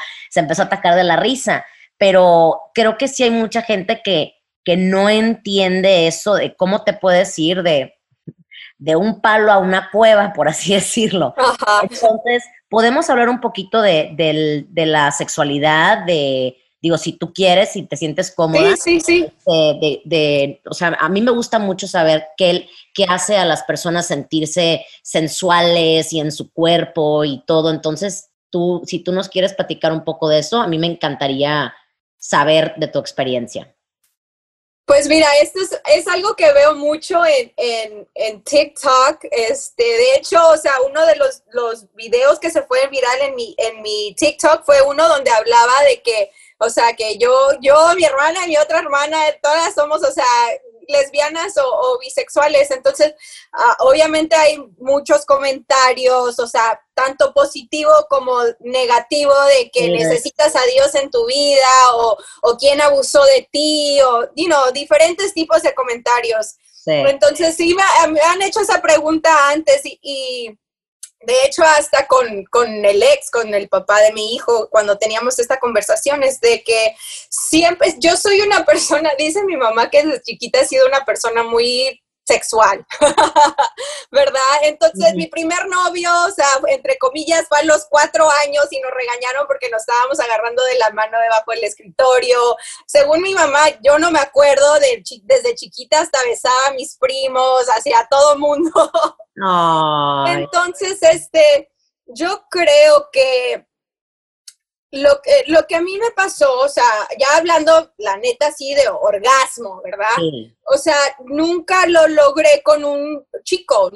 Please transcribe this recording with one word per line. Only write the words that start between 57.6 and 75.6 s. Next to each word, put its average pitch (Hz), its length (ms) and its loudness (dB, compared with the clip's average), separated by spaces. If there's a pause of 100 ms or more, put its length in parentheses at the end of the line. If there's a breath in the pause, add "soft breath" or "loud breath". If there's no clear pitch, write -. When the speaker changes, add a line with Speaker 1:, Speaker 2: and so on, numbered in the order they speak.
Speaker 2:
como 254 300 -2 (200)
negativo 277 720 0 (240)
de 240 140 -2
que - 140 -2
Speaker 1:
Sí. 170 60 -2
Speaker 2:
necesitas 285 640 0
a 508 100 2
Dios 539 300 2
en 539 160 -2
tu 233 160 0
vida 277 420 2 (240)
o, 233 240 0 (240 loud breath)
o 240 160 2
quién 285 240 2
abusó 285 440 2
de 269 260 4
ti 294 500 0
o, 240 340 0
you 320 120 -4
know, 277 260 2
diferentes 330 600 0
tipos 320 280 0
de 320 120 0
comentarios. 240 800 -4 (280 soft breath)
Speaker 1:
Sí. 160 80 -4
Speaker 2:
Entonces, 294 640 0
sí, 339 200 0
me, 339 360 2
me 302 100 0
han 359 200 2
hecho 392 200 -4
esa 392 200 -2
pregunta 311 680 2
antes 294 360 0
y, - 160 -14
y... 254 560 -10 (640)
De 233 120 -2 (120)
hecho, 320 180 0
hasta 294 440 4
con, 226 380 0
con 220 400 -2
el 202 180 4
ex, 269 260 2
con 226 240 -4
el 202 140 -4
papá 196 320 0
de 214 140 4
mi 220 200 -8
hijo, 233 360 -2
cuando 208 280 0
teníamos 226 400 -4
esta 254 220 -2
conversación, 277 640 -2